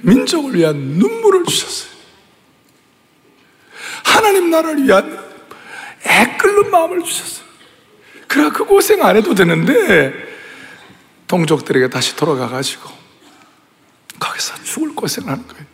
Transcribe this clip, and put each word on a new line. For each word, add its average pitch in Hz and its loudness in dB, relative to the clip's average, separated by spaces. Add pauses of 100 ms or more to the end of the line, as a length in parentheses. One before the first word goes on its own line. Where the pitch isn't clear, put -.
민족을 285 2
위한 160 2
눈물을 370 0
주셨어요. - -6 (2250)
하나님 392 4
나라를 320 0
위한 196 2 (880)
애끓는 392 2
마음을 349 0
주셨어요. - -10 (840)
그래야 294 2
그 - -4
고생 392 2
안 190 4
해도 226 2
되는데 170 2 (1120)
동족들에게 143 0
다시 - -6
돌아가가지고 131 -4 (1300)
거기서 - -8
죽을 302 -8
고생을 - -8
하는 139 -8
거예요. - -20